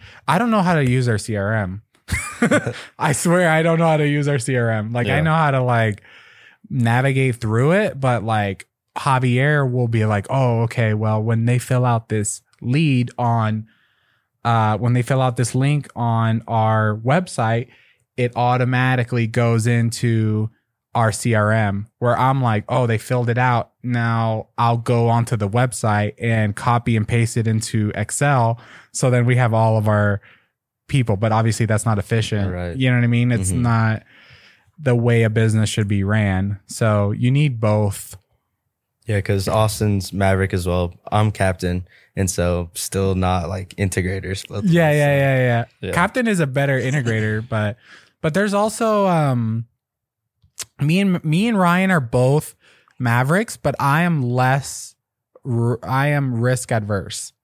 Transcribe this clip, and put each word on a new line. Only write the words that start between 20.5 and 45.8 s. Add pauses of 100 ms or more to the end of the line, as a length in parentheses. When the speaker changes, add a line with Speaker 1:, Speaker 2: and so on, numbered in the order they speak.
Speaker 1:
our
C
R
M," (140)
where
I'm
like,
"Oh,
they
filled
it
out. (140)
Now (100)
I'll
go
onto
the
website
and
copy
and
paste
it
into
Excel." (320)
So
then
we
have
all
of
our (680)
people,
but
obviously
that's
not
efficient.
Speaker 2:
Right.
Speaker 1:
You
know
what
I
mean?
It's
Speaker 2:
Mm-hmm.
Speaker 1:
not (800)
the
way
a
business
should
be
ran.
So
you
need
both. (880)
Speaker 2:
Yeah,
'cause
Austin's
Maverick
as
well. (160)
I'm
captain. (300)
And
so
still
not,
like,
integrators.
Both
of
Speaker 1:
Yeah,
Speaker 2:
us,
Speaker 1:
yeah,
Speaker 2:
so.
Speaker 1:
yeah,
yeah, (160)